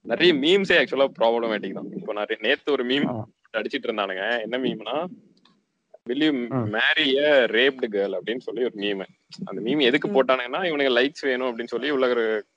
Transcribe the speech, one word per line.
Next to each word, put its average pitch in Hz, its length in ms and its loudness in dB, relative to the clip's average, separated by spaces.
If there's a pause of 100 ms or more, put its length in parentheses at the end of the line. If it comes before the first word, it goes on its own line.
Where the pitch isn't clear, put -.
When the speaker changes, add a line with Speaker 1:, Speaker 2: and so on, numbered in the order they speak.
Speaker 1:
நிறைய 156 320 2
மீம்ஸே 180 380 2
actually 135 360 4 (120)
ப்ராப்ளமேட்டிக் 113 540 0
தான். - 180 -10
இப்போ - 220 -8
நிறைய, 104 260 -4
நேத்து 131 320 -2
ஒரு 131 140 0
மீம் 135 220 0
Speaker 2:
ஆ. 113 200 -6 (260)
Speaker 1:
அடிச்சிட்டு 117 340 -4
இருந்தானுங்க. 107 540 -4
என்ன 113 160 -4
மீம்னா, 123 500 -4 (1000)
will 131 100 -2
you 135 300 0
Speaker 2:
ம். 113 240 -2
Speaker 1:
marry 143 500 2
a 139 220 6
raped 127 460 2
girl 98 260 0
அப்படின்னு 107 220 -6
சொல்லி 110 240 -4
ஒரு 113 120 -2
மீம். 101 300 -4 (400)
அந்த 98 160 -8
மீம் 139 200 0
எதுக்கு 135 260 2
Speaker 3:
ம். 104 80 -4
Speaker 1:
போட்டானுங்கன்னா, 131 500 0
இவனுக்கு 143 340 2
லைக்ஸ் 143 300 0
வேணும் 127 280 -2
அப்படின்னு 117 100 -8
சொல்லி 123 220 -4
உள்ள 131 180 2
ஒரு 110 380 0 (100)